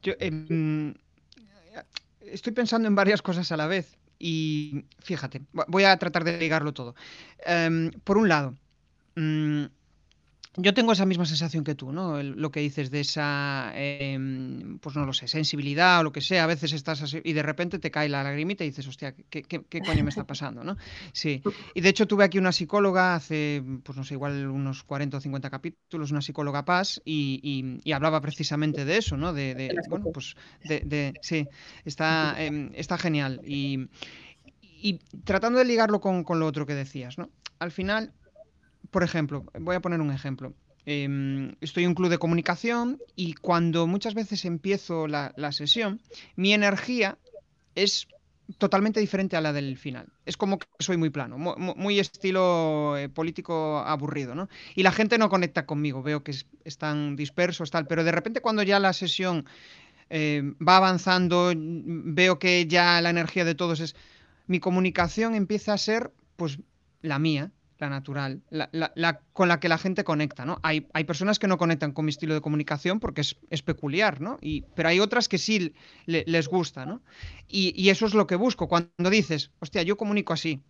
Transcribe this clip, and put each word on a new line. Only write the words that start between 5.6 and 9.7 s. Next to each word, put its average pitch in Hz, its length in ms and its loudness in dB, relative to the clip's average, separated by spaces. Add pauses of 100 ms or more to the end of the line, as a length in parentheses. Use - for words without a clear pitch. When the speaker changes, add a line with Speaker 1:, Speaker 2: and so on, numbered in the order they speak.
Speaker 1:
voy 190 160 4
a 190 140 8
tratar 170 260 -2
de 170 160 -2
ligarlo 151 340 0
todo. 123 220 -12 (500)
Em, 165 460 2 (120)
por 202 140 4
un 220 100 6
lado, 143 280 2 (600)
mm, 156 500 0 (920)